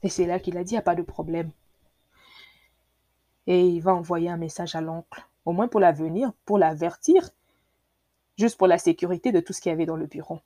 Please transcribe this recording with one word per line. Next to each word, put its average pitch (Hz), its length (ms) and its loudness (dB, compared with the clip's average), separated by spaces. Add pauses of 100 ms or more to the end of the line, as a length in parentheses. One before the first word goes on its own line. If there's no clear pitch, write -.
Et 196 40 2
c'est 175 180 0
là 180 140 -2
qu'il 175 160 -8
a 180 80 -6
dit, « 185 80 -10
Il - 20 -4
n'y 226 40 0
a 202 40 -6
pas 175 140 0
de 175 60 -4
problème. » 165 500 -6 (1900)
Et 180 220 4
il 170 120 0
va 185 140 2
envoyer 175 340 -2
un 175 80 -6
message 165 380 -8
à 165 60 -4
l'oncle, 165 440 -10 (200)
au 170 80 -2
moins 202 160 0
pour 214 120 2
l'avenir, 170 520 2 (120)
pour 202 140 0
l'avertir, 170 720 2 (1040)
juste 226 220 0
pour 190 80 4
la 170 120 6
sécurité 170 520 0
de 180 100 4
tout 170 120 -10
ce - 80 -10
qu'il 180 100 -2
y - 20 -2
avait 160 140 -2
dans 160 100 -6
le 160 100 -8
bureau. 147 400 -12